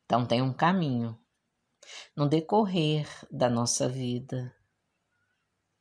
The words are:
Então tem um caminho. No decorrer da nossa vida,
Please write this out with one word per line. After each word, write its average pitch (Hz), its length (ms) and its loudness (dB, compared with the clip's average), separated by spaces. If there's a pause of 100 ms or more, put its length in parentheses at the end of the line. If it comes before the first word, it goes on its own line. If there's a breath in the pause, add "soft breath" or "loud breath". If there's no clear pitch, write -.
Então 123 200 2
tem 117 160 2
um 131 120 0
caminho. 131 680 0 (960 loud breath)
No 147 140 0
decorrer 160 760 2 (240)
da 127 200 2
nossa 120 400 0
vida, 127 680 -6 (1300)